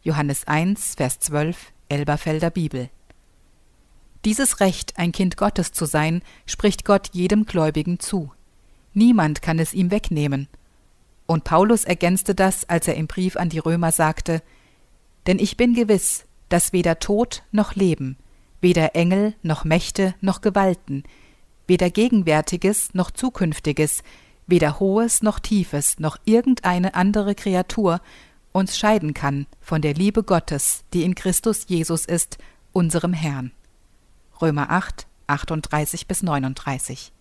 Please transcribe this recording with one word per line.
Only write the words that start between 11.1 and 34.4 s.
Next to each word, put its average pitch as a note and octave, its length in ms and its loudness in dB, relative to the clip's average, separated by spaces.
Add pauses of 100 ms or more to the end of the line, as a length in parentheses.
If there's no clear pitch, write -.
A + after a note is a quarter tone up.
Und E3 160 0
Paulus G#3 400 4
ergänzte F#3 520 0
das, F#3+ 340 0
als E3+ 180 0
er E3 80 0
im D#3 120 -4
Brief F#3 280 -4
an F3 140 -2
die D#3+ 100 -4
Römer E3 320 0
sagte: D#3+ 500 0 (840)
„Denn F#3 120 4
ich - 180 -2
bin B3 160 4
gewiss, A3 500 2 (260)
dass F3 220 2
weder F3 280 2
Tod G#3+ 520 -2
noch G#3 240 0
Leben, D3+ 420 0 (440)
weder E3+ 340 4
Engel F#3+ 480 2
noch D#3 220 -2
Mächte F3+ 560 0
noch F#3+ 180 -2
Gewalten, F#3+ 640 0 (640)
weder F3+ 220 4
Gegenwärtiges F#3+ 1040 2
noch F#3 180 -2
Zukünftiges, D#3 920 -2 (440)
weder D#3+ 320 2
Hohes G#3 420 2
noch G#3+ 180 0
Tiefes - 600 -2
noch D#3 240 -2
irgendeine G#3+ 720 2
andere G3+ 400 2
Kreatur F#3 640 0 (540)
uns F#3+ 260 -2
scheiden G3+ 340 2
kann C#3+ 340 -4 (120)
von D#3 220 -2
der D3 120 0
Liebe G3 300 2
Gottes, - 680 -2
die F3 100 0
in F3+ 100 2
Christus - 540 -2
Jesus E3 380 -2
ist, - 320 -4 (340)
unserem F3 400 0
Herrn.“ C#3+ 400 -4 (880)